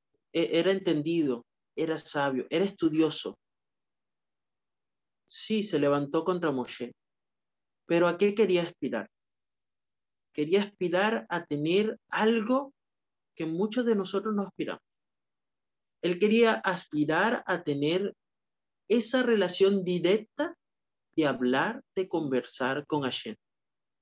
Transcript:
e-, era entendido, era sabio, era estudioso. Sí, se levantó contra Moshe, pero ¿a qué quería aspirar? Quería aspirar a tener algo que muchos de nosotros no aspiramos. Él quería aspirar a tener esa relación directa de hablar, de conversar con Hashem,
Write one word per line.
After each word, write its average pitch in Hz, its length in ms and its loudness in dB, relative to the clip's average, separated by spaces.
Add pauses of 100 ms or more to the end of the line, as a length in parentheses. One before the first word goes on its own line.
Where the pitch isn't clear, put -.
(320)
e-, 165 280 0
era 180 120 2
entendido, 156 720 0 (320)
era 120 220 -2
sabio, 135 520 -4
era 175 160 0
estudioso. 160 680 0 (1900)
Sí, - 360 -2
se 165 160 -2
levantó 143 440 2
contra 175 280 -2
Moshe, 123 400 -6 (960)
pero 170 200 4
¿a 170 100 0
qué 202 180 2
quería 180 280 4
aspirar? 117 460 -6 (1200)
Quería 165 280 2
aspirar 202 680 -2
a 175 160 -4
tener 170 520 0 (120)
algo 233 640 0 (600)
que 165 120 -6
muchos 214 400 -2
de 226 100 2
nosotros 196 400 -2
no 202 80 -2
aspiramos. - 400 -8 (1200)
Él 175 180 -2
quería 220 340 4
aspirar 175 920 -2
a 175 180 -4
tener 156 500 -2 (760)
esa 247 340 2
relación 196 640 2
directa 190 680 0 (600)
de 151 120 4
hablar, 135 540 0 (140)
de 185 140 -2
conversar 135 760 -2
con 147 180 -2
Hashem, 117 320 -6 (680)